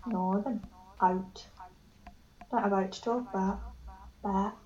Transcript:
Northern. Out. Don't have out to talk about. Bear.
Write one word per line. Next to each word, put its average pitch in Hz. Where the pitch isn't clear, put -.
Northern. 208
Out. 185
Don't 233
have 202
out 190
to -
talk 247
about. 190
Bear. 202